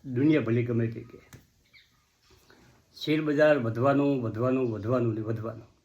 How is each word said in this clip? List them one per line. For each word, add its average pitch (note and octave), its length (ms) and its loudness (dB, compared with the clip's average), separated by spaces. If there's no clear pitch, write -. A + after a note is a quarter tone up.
દુનિયા C#3+ 280 4
ભલે A#2 220 0
ગમે A#2 240 0
તે A2+ 140 -8
કહે, - 380 -20
શેર D#3 260 -2
બજાર D3+ 360 4
વધવાનું, B2+ 640 0
વધવાનું, A#2+ 500 -2
વધવાનું A2 440 -2
ને A2 60 -6
વધવાનું. A2+ 500 -8